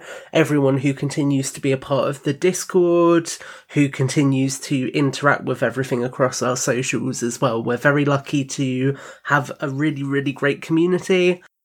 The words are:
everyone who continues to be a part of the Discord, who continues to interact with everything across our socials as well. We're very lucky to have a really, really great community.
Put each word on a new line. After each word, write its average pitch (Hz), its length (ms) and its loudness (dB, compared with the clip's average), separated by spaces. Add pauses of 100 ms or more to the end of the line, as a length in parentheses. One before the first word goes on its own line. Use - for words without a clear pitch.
(320)
everyone 139 460 4
who 139 140 0
continues 139 600 -2
to - 80 -14
be 135 120 0
a 135 60 0
part 135 300 0
of 139 160 -6
the 143 100 0
Discord, 170 960 2 (400)
who 143 180 2
continues 135 720 2
to 131 320 -2
interact 143 520 0
with 131 180 -4
everything 123 420 -2
across 131 380 0
our 127 140 0
socials 131 680 -2
as 120 180 -4
well. 117 220 0
We're 120 160 -2
very 143 260 2
lucky 139 400 0
to 135 520 -2 (280)
have 143 360 0
a 151 100 -4
really, 139 320 -2
really 139 300 -2
great 143 280 -2
community. 180 800 2 (240)